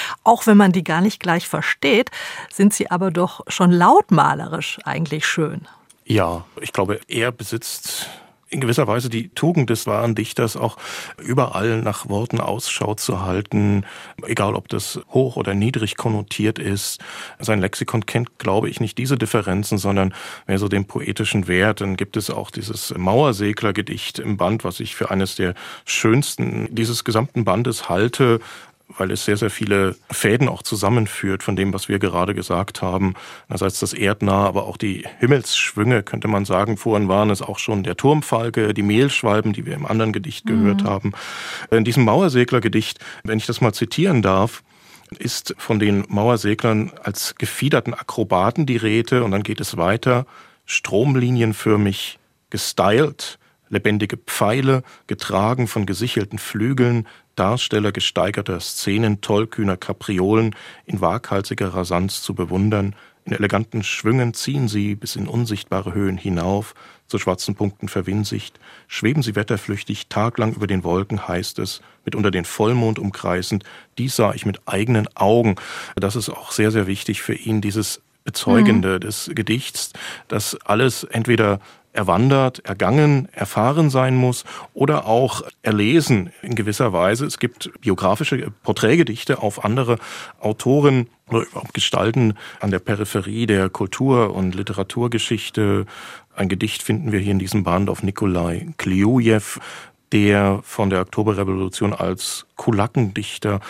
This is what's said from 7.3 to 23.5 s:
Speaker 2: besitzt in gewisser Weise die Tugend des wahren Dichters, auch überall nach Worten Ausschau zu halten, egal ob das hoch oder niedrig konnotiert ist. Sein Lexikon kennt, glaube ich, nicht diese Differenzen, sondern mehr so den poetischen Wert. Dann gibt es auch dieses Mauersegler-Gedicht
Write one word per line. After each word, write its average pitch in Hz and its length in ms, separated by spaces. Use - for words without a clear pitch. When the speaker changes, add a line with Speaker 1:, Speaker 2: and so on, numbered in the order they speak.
Speaker 2:
besitzt - 800
in 156 100
gewisser 120 260
Weise 120 220
die 113 220
Tugend 151 400
des 113 160
wahren 110 280
Dichters, 110 440
auch 117 180
überall 113 640
nach 107 300
Worten 113 300
Ausschau 104 540
zu 95 280
halten, 101 640
egal 107 280
ob 95 140
das 107 400
hoch 127 280
oder 98 180
niedrig 107 420
konnotiert 107 600
ist. - 420
Sein 107 240
Lexikon 101 420
kennt, - 340
glaube 104 300
ich, - 120
nicht 110 180
diese 127 180
Differenzen, 104 640
sondern 98 340
mehr 95 120
so 101 100
den 98 180
poetischen 104 640
Wert. 90 320
Dann 95 160
gibt 101 220
es 101 100
auch - 220
dieses - 480
Mauersegler-Gedicht 104 1200